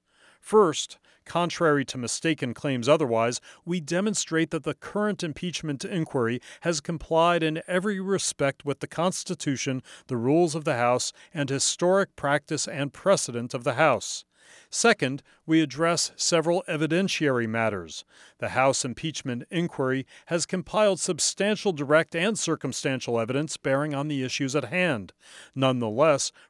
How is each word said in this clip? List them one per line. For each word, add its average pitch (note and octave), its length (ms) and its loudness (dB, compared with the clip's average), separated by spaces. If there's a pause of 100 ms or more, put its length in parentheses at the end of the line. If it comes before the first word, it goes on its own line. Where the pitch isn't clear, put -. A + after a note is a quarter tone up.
(400)
First, - 600 2 (260)
contrary D#3+ 580 2
to - 140 -8
mistaken B2+ 560 -2
claims B2+ 340 -2
otherwise, B2 540 2 (240)
we F3 140 -2
demonstrate D#3+ 720 -2
that D#3+ 100 -4
the D3 140 -4
current G#3 480 -4
impeachment D#3 600 -6
inquiry C3+ 560 -2 (220)
has D#3+ 180 -2
complied E3 600 2
in D#3+ 260 0
every F#3+ 320 0
respect F#3 640 -2
with C#3 160 -4
the - 80 -8
Constitution, D3 920 -2 (240)
the B2+ 120 -4
rules D3 360 4
of D#3 120 -6
the D3+ 100 0
House, A#2+ 360 2 (220)
and C#3 160 -2
historic F3+ 680 2
practice D3 520 -2
and C#3+ 260 -6
precedent B2 600 0
of A#2+ 80 -8
the B2+ 100 0
House. C3 500 2 (460)
Second, C#3+ 540 0 (220)
we D#3+ 160 4
address D#3+ 540 0
several E3+ 540 2
evidentiary D#3 800 0
matters. G#2+ 580 -2 (320)
The A2 120 -6
House C3 360 2
impeachment B2 640 -8
inquiry C3+ 560 -2 (220)
has E3+ 180 -2
compiled F#3+ 540 0
substantial G3 720 -2
direct D3+ 440 2
and F3 220 0
circumstantial C3 840 -2
evidence C3 380 -2
bearing C#3+ 380 -2
on C#3 120 -4
the C#3 160 -2
issues B2+ 320 -4
at C3+ 100 0
hand. C3+ 480 -2 (420)
Nonetheless, B2+ 760 2 (180)